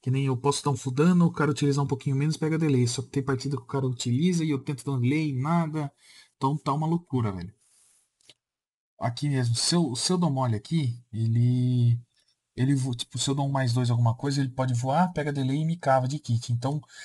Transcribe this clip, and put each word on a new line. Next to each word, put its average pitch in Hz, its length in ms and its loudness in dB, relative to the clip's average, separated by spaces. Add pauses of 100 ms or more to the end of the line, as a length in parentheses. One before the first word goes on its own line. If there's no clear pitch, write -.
Que - 80 -4
nem 135 160 0
eu 131 100 0
posso 139 280 -2
dar 143 80 0
um 127 60 -2
fudano, 165 500 4
o 165 40 2
cara 151 200 0
utilizar 143 320 0
um 139 40 -2
pouquinho 139 280 -2
menos, 147 200 0
pega 156 220 -2
delay. 135 300 2
Só 120 160 -4
que - 60 -12
tem 139 140 -2
partida 135 340 -4
que - 60 -10
o - 40 -20
cara 135 180 -4
utiliza 139 580 0
e 156 60 -2
eu 135 140 -2
tento 147 200 -8
dar 139 100 -4
um 131 60 -2
delay, 147 340 0
nada. 156 600 -2 (420)
Então 139 220 -2
tá 143 160 -2
uma 156 140 0
loucura, 131 440 -2
velho. 90 220 -10 (1500)
Aqui 120 280 -4
mesmo, 127 280 0
se - 200 0
eu, 160 220 2
se - 160 -2
eu 185 40 2
dou 175 140 2
mole 127 240 0
aqui, 123 560 -2
ele, 120 880 2 (560)
ele 131 180 2
vo-, 131 220 0
tipo, - 220 -10
se 131 120 -2
eu 135 60 0
dou 143 100 0
um 139 60 -2
mais 131 220 0
dois 123 160 2
alguma 120 260 2
coisa, 139 240 -2
ele 135 100 0
pode 131 240 -2
voar, 139 380 2
pega 147 220 -4
delay 135 240 -2
e 156 80 0
me 165 120 -2
cava 131 300 2
de 147 120 -4
kit. 120 340 -2
Então, 135 260 -2 (260)